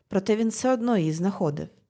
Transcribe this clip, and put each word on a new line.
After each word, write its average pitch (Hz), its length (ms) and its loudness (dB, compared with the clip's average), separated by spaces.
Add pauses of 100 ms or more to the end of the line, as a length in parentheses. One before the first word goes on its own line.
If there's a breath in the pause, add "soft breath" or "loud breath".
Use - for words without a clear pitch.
(140)
проте 196 220 0
він 226 140 2
все 254 240 0
одно 240 240 2
її 160 140 2
знаходив. 165 560 -2 (220)